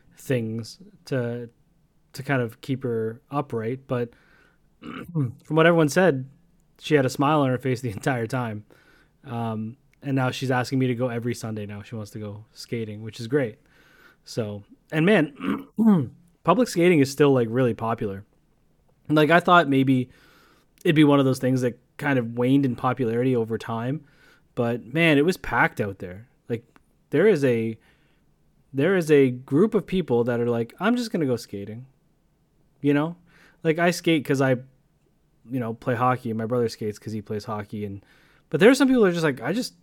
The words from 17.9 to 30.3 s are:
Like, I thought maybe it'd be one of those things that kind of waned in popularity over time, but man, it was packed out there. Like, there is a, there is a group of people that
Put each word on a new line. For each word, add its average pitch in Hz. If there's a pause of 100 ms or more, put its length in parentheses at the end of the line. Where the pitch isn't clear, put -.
Like, 151
I 170
thought 175
maybe 135 (760)
it'd 175
be 156
one 143
of 139
those 131
things 131
that 123 (180)
kind 143
of 117
waned 135
in 127
popularity 127
over 113
time, 123 (520)
but 117
man, 160
it 143
was 180
packed 131
out 101
there. 98 (220)
Like, 117 (460)
there 165
is 156
a, 113 (960)
there 156
is 160
a 139
group 139
of 196
people 127
that 120